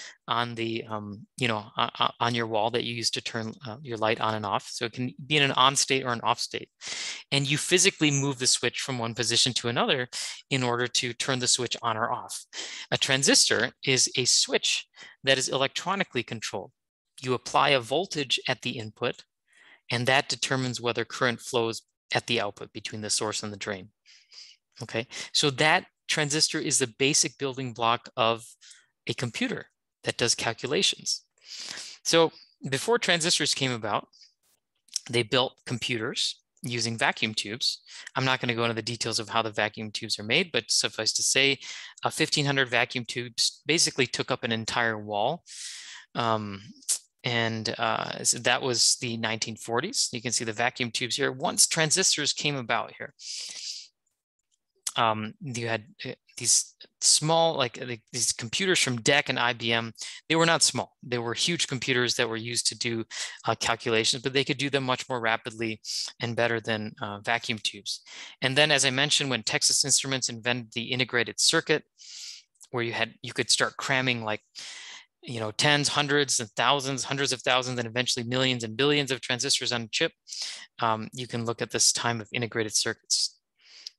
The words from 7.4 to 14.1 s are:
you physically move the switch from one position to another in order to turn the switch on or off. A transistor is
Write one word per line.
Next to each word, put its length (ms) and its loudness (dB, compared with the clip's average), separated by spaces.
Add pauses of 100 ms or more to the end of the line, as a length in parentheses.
you 120 2
physically 540 4
move 280 0
the 80 2
switch 320 2
from 180 -4
one 160 -4
position 420 2
to 120 -2
another 400 0 (420)
in 140 2
order 240 2
to 240 0
turn 280 -2
the 100 0
switch 320 2
on 160 0
or 120 0
off. 360 -8 (460)
A 60 2
transistor 760 4 (140)
is 300 4